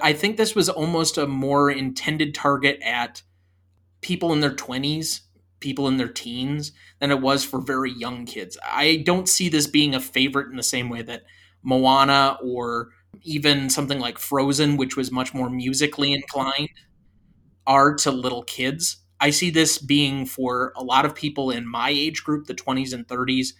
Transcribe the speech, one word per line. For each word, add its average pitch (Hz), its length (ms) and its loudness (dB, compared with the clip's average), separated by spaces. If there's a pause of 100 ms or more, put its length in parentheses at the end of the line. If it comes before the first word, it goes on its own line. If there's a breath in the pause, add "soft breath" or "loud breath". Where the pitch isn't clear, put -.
I 151 80 6
think 202 240 0
this 220 180 0
was 180 140 2
almost 160 500 0
a 147 80 0
more 139 440 2
intended 143 640 -2
target 139 500 2
at 120 380 -4 (800)
people 175 300 0
in 151 80 2
their 143 140 0
twenties, 147 680 -6 (360)
people 139 300 -2
in 131 80 2
their 120 120 -2
teens, 131 640 -8 (280 soft breath)
than 143 100 0
it 135 100 2
was 135 240 2
for 131 160 -6
very 131 320 -4
young 120 340 -8
kids. 95 380 -12
I 151 400 2
don't 185 240 2
see 180 200 2
this 151 180 2
being 147 280 4
a 127 60 0
favorite 135 500 0
in 131 60 -10
the 120 60 -8
same 123 280 -2
way 117 120 -8
that 117 200 -12 (400 soft breath)
Moana 135 800 6
or 120 480 -4 (320 soft breath)
even 147 480 0
something 139 280 -2
like 120 200 -6
Frozen, 143 580 2
which 131 200 -2
was 127 140 -4
much 127 240 -4
more 127 160 -4
musically 139 640 -2
inclined, 139 560 -4 (1000 soft breath)
are 139 280 8
to 147 160 0
little 123 320 -2
kids. 139 560 -4 (200)
I 143 120 4
see 170 200 0
this 160 280 2
being 135 480 0
for 127 500 -2
a 127 80 -10
lot 131 200 4
of 147 100 0
people 139 360 -4
in 120 160 -4
my 120 240 -2
age 151 320 -2
group, 151 240 -4
the 127 80 -8
twenties 131 380 -4
and 120 160 -10
thirties, 127 520 -2